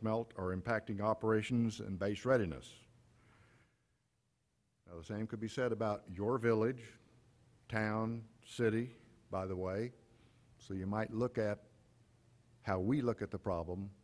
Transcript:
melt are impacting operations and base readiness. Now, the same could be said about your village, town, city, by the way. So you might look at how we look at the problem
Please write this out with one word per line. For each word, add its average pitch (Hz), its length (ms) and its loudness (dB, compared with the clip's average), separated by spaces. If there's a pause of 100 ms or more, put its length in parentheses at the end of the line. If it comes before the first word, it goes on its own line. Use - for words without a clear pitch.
melt 113 340 0
are 92 200 -2
impacting 107 440 -2
operations 110 800 2
and 98 180 -6
base 98 260 -2
readiness. 98 420 2 (2250)
Now, 87 120 -14
the 82 60 -12
same 107 220 -4
could 107 140 -6
be 110 80 -4
said 127 220 0
about 107 320 0 (100)
your 104 260 0
village, 117 440 2 (840)
town, 110 540 0 (220)
city, 117 460 2 (400)
by 95 160 -2
the 95 80 -2
way. 95 380 -2 (640)
So - 160 -12
you 95 140 -2
might 110 260 -2
look 120 260 0
at 104 200 0 (1040)
how 95 180 2
we 123 220 2
look 117 200 0
at 101 80 -4
the 98 80 -6
problem 90 520 -2 (140)